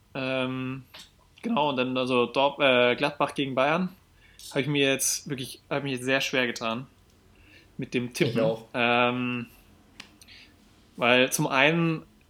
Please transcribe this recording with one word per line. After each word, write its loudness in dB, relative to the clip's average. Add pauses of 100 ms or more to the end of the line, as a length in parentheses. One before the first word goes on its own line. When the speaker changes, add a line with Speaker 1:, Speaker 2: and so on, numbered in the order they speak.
(160)
Speaker 1:
Ähm, -4 (580)
genau, 0
und -2
dann 0
also 2
Dort-, 0
äh, 4
Gladbach -2
gegen -4
Bayern. 2 (600)
Hab -4
ich -2
mir 2
jetzt -2
wirklich, -8 (100)
hab -4
mich -4
jetzt -6
sehr 2
schwer 0
getan -6 (880)
mit -8
dem -2
Tippen. 0
Speaker 2:
Ich 0
auch. -2
Speaker 1:
Ähm, 0 (1500)
weil 4
zum -2
einen 2 (260)